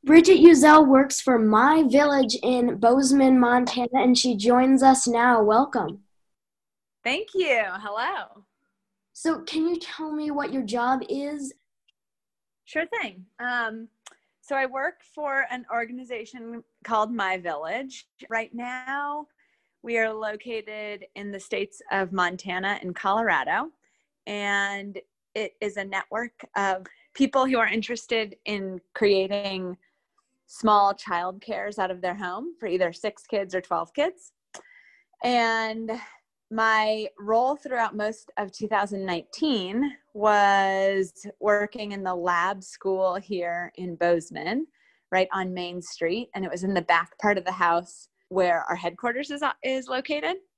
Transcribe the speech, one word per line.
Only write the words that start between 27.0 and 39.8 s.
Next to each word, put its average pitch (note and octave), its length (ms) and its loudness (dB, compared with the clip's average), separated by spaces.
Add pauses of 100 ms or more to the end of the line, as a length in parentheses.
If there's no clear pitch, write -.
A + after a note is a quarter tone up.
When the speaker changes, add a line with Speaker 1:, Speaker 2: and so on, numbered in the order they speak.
Speaker 2:
people C4+ 320 2
who C4 140 0
are A3 80 2
interested A3+ 800 -6
in F#3+ 360 -8 (140)
creating F#3+ 800 0 (760)
small G3+ 440 2
child F#3 460 -6
cares G3+ 360 -10
out F#3+ 140 -4
of F3+ 100 -10
their F3+ 140 -4
home G#3 440 -10
for A3+ 60 -10
either F3+ 260 -2
six - 360 -10
kids G3 260 -6
or F#3 80 -2
twelve E3+ 320 -6
kids. F4+ 400 -6 (880)
And A3+ 680 -2 (580)
my A3 580 0 (120)
role A#3 360 0
throughout A#3+ 400 -4
most G#3+ 420 -8
of G3 140 -6
two G#3 160 -10
thousand G3+ 380 -4
nineteen A3 880 -4 (200)